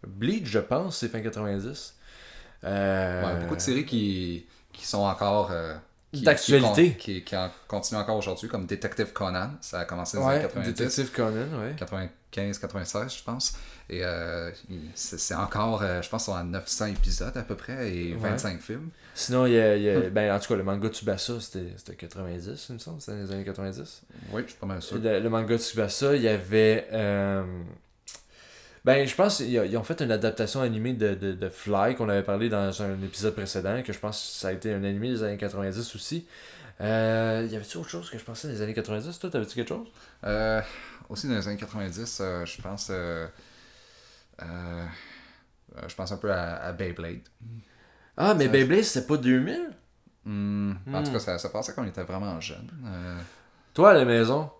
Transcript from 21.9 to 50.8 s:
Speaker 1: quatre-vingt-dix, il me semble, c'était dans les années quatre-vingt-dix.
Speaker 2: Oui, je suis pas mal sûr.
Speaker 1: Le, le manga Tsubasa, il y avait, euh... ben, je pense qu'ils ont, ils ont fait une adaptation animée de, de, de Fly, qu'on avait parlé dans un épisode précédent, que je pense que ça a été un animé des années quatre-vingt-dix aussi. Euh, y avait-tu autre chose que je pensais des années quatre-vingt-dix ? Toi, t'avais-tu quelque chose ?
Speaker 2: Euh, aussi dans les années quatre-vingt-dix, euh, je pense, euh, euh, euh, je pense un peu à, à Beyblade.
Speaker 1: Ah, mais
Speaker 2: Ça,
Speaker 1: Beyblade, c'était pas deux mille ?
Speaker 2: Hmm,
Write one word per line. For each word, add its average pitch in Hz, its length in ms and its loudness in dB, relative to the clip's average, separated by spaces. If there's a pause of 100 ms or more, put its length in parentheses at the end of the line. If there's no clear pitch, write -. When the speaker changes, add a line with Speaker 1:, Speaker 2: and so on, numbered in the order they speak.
Speaker 1:
quatre-vingt-dix, 90 720 -10
il 127 60 -10
me 117 40 -12
semble, 160 220 -12
c'était 104 180 -10
dans 101 60 -6
les 95 80 -6
années 98 120 -4
quatre-vingt-dix. 95 580 -8 (300)
Speaker 2:
Oui, 110 120 -4
je 123 60 -16
suis - 80 -20
pas - 80 -8
mal 95 160 -4
sûr. - 160 -6
Speaker 1:
Le, 110 200 4
le 110 120 2
manga 113 260 2
Tsubasa, 113 580 2
il 135 80 2
y 113 60 4
avait, 107 640 6
euh... 101 500 2 (1400)
ben, 135 220 6
je 127 80 -2
pense 196 240 4
qu'ils 120 220 2
ont, 104 40 4
ils 95 120 0
ont 113 60 0
fait - 180 -4
une 131 120 0
adaptation 110 500 2
animée 117 320 0
de, 107 200 4
de, 95 180 -2
de 92 180 -4
Fly, 104 460 2
qu'on 113 120 0
avait 98 140 4
parlé 104 260 2
dans 98 340 0
un 98 200 -2
épisode 101 320 -2
précédent, 98 500 -2
que 107 80 -6
je 95 60 -8
pense 107 200 -6
que - 220 -8
ça 98 80 -2
a 95 40 0
été 95 200 -4
un 98 120 -2
animé 101 260 -2
des 113 140 -2
années 104 120 -2
quatre-vingt-dix 98 600 -4
aussi. 170 300 -6 (540)
Euh, 113 680 2
y 110 60 -6
avait-tu 104 200 -10
autre 165 140 -10
chose 170 180 -10
que 113 100 -10
je - 60 -14
pensais 117 240 -10
des 110 140 -4
années 107 100 -2
quatre-vingt-dix ? 131 460 -4
Toi, 185 100 -8
t'avais-tu 123 280 -2
quelque 120 120 -2
chose ? 226 200 -6 (360)
Speaker 2:
Euh, 110 380 2 (480)
aussi 104 180 -6
dans 127 60 2
les 98 140 -2
années 104 100 -4
quatre-vingt-dix, 101 640 -8
euh, 87 240 -4
je - 160 -12
pense, 98 280 -8
euh, 85 360 -4 (1160)
euh, - 20 -14 (1300)
euh, - 100 -14
je 85 80 -12
pense 95 180 -8
un 101 40 -6
peu 101 160 0
à, 87 320 -2
à 90 80 -6
Beyblade. 85 480 -6 (960)
Speaker 1:
Ah, 196 180 4
mais 147 120 4
Speaker 2:
Ça, 123 40 4
Speaker 1:
Beyblade, 139 340 6
c'était - 220 0
pas 151 120 4
deux 127 220 6
mille ? 302 300 -2 (540)
Speaker 2:
Hmm, 101 480 0 (200)